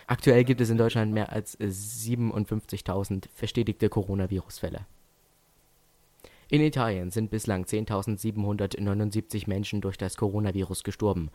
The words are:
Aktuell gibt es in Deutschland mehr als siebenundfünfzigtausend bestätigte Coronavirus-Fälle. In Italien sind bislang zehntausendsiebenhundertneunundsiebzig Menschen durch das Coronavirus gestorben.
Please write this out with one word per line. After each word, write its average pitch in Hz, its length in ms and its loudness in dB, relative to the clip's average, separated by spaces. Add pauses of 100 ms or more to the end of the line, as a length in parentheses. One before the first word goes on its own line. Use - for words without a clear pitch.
Aktuell 123 380 6
gibt 127 160 2
es 113 80 4
in 113 80 4
Deutschland 113 340 2
mehr 107 220 -2
als - 260 -6
siebenundfünfzigtausend 107 1700 -4 (100)
bestätigte 107 520 0
Coronavirus-Fälle. 98 960 -4 (1700)
In 151 120 6
Italien 113 480 0
sind 110 180 0
bislang 101 380 -2
zehntausendsiebenhundertneunundsiebzig 104 1800 -2
Menschen 101 360 -2
durch 98 180 -4
das 95 180 -6
Coronavirus 95 680 -2
gestorben. 92 520 -2